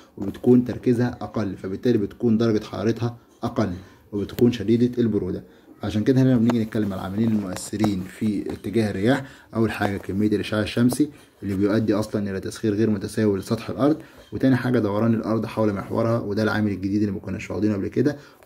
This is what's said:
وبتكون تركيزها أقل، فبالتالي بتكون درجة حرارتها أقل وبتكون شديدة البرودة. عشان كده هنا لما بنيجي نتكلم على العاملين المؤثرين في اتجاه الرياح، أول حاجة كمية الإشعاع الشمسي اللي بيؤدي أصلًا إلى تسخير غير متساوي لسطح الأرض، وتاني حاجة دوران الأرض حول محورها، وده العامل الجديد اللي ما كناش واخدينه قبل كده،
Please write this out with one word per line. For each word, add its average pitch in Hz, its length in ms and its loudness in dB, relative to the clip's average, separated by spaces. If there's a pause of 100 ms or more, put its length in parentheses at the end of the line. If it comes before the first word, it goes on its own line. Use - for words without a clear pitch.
(180)
وبتكون 123 480 4
تركيزها 117 560 0
أقل، 101 360 -6
فبالتالي 110 400 0
بتكون 110 400 0
درجة 113 260 2
حرارتها 113 540 -2 (260)
أقل 110 300 0 (380)
وبتكون 104 400 2
شديدة 117 500 2
البرودة. 98 420 -2 (400)
عشان 107 200 -2
كده 131 180 4
هنا 131 80 6
لما 127 80 4
بنيجي 117 260 2
نتكلم 107 300 -2
على 92 80 -8
العاملين 104 300 0
المؤثرين 101 720 -2 (160)
في 104 340 -2
اتجاه 104 360 0
الرياح، 101 340 2 (320)
أول 110 160 2
حاجة 101 260 -2
كمية 98 300 -2
الإشعاع 104 340 0
الشمسي 123 480 2 (340)
اللي 98 120 -2
بيؤدي 104 380 2
أصلًا 104 380 -2
إلى 95 80 -6
تسخير 107 340 -4
غير 107 160 2
متساوي 104 500 0
لسطح - 300 -4
الأرض، 135 280 0 (340)
وتاني 131 240 2
حاجة 123 240 2
دوران 107 340 2
الأرض 107 320 -2
حول 107 280 0
محورها، 113 460 -2
وده 104 240 -2
العامل 104 280 0
الجديد 98 300 -2
اللي 104 100 0
ما 92 80 -6
كناش 95 320 -8
واخدينه 104 220 0
قبل 95 140 -4
كده، 143 300 0 (280)